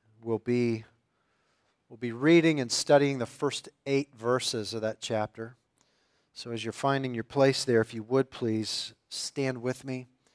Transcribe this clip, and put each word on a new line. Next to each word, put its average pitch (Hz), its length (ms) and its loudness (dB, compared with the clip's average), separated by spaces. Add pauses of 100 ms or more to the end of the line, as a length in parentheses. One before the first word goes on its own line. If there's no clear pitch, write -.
(240)
We'll 113 160 -2
be, 120 460 0 (1000)
we'll 120 100 -20
be 117 140 -4
reading 156 480 4
and 120 120 -4
studying 139 480 4
the 117 80 -4
first - 420 -6 (160)
eight 139 320 0
verses 113 560 -2
of 113 80 -6
that 110 200 -4
chapter. 113 540 -6 (760)
So - 160 -14
as 113 160 -6
you're 113 80 -6
finding 135 400 -2
your 113 100 -4
place 135 400 2
there, 117 180 4
if 110 120 -4
you 113 80 -8
would 127 300 0
please - 640 -4 (140)
stand 131 520 -6
with 127 240 -6
me, 127 220 -10 (260)